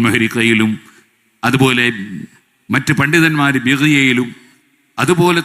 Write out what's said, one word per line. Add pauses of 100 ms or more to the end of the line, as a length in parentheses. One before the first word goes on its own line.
മുഹരിഖയിലും (760)
അതുപോലെ (880)
മറ്റ്
പണ്ഡിതന്മാർ (140)
ബിഗിയയിലും (760)
അതുപോലെ